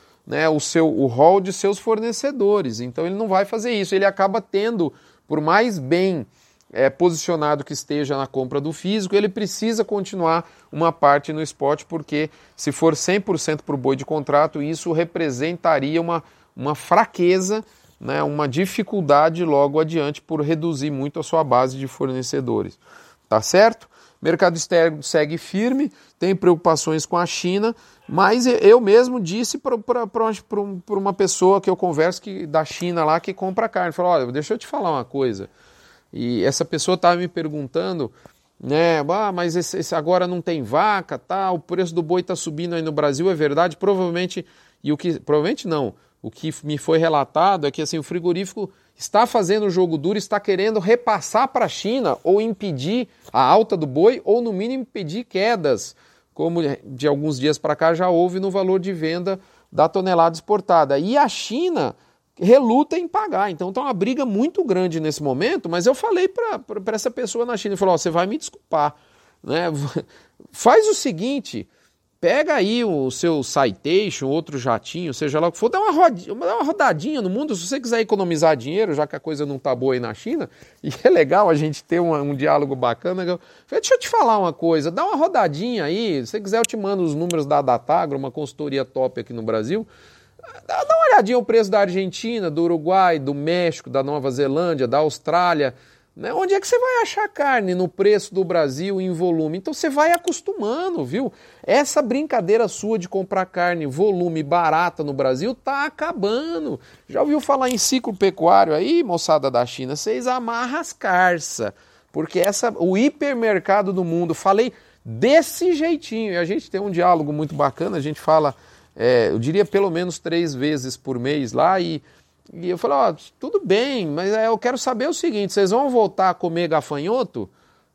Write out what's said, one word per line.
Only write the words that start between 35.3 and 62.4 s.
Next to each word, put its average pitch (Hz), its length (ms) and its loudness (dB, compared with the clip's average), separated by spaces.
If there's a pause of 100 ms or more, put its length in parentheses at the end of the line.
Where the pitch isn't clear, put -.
E 117 320 -4
essa 139 220 0
pessoa 175 320 -2
tava 175 200 4
me 175 100 -4
perguntando, 160 840 -6 (500)
né, 156 380 2 (100)
"Ah, 202 220 -2
mas 175 240 -2
esse, 180 220 -4
esse 170 180 -4
agora 175 320 0
não 180 140 -4
tem 165 200 -4
vaca, 170 560 0
tá? 190 340 -4
O 180 80 -2
preço 175 360 -4
do 175 80 -2
boi 175 180 0
tá 180 140 -4
subindo 170 400 -6
aí 165 60 -4
no 160 100 -4
Brasil, 147 380 0
é 190 40 2
verdade?" 156 440 0
Provavelmente, 180 680 -2 (380)
e 143 80 -2
o 147 60 0
que, 170 220 -2
provavelmente 151 480 0
não, 143 260 -2 (300)
o 113 80 -12
que 156 320 -10
me 147 140 -4
foi 160 200 2
relatado 160 720 2
é 139 40 -2
que, 160 100 -6
assim, 156 160 -6
o 151 60 -6
frigorífico 180 680 -4 (240)
está 226 320 2
fazendo 208 380 2
o 202 40 0
jogo 170 280 2
duro, 175 200 0
está 202 220 -2
querendo 202 400 0
repassar 220 680 2
pra 233 180 0
China 202 560 -2
ou 190 160 4
impedir 202 680 -4 (220)
a 120 100 2
alta 196 340 6
do 160 100 -2
boi 165 380 4
ou, 226 180 2
no 233 120 -4
mínimo, 240 300 -4
impedir 202 420 -8
quedas, 185 680 0 (400)
como 170 280 -2 (200)
de 131 260 -4
alguns 143 300 0
dias 143 200 0
pra 147 180 -2
cá 165 180 4
já 180 160 0
houve 180 300 2
no 196 100 -2
valor 190 300 0
de 185 140 -6
venda 175 440 -4 (320)
da 156 200 4
tonelada 175 440 2
exportada. 165 640 2
E 190 200 0
a 285 100 4
China 247 640 -2 (460)
reluta 254 580 6